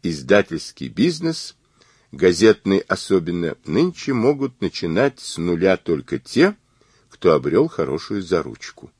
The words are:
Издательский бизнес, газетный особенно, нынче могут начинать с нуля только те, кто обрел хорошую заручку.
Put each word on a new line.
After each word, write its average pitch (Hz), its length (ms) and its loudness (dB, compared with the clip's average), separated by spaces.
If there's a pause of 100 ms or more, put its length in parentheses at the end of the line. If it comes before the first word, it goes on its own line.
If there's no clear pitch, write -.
Издательский 80 840 0
бизнес, 165 640 -4 (560)
газетный 98 680 4
особенно, 85 840 -2
нынче 143 480 -2
могут 131 480 0
начинать 95 640 -2
с - 160 -12
нуля 87 400 2
только 71 420 -4
те, 185 380 0 (500)
кто - 240 0
обрел 78 380 2
хорошую 82 520 -6
заручку. 85 800 -6